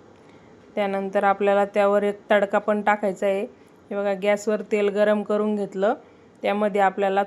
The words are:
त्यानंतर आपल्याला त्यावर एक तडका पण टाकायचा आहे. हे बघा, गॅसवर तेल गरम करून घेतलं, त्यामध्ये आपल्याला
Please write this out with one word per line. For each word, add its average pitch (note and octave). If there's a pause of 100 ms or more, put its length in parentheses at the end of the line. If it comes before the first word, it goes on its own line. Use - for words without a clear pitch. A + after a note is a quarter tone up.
(760)
त्यानंतर G3
आपल्याला G3+
त्यावर G3+
एक G3+
तडका G3+
पण G#3
टाकायचा G#3
आहे. G3 (480)
हे G3+
बघा, G3+
गॅसवर G#3
तेल G#3
गरम G#3
करून G#3
घेतलं, G3 (480)
त्यामध्ये G3+
आपल्याला G3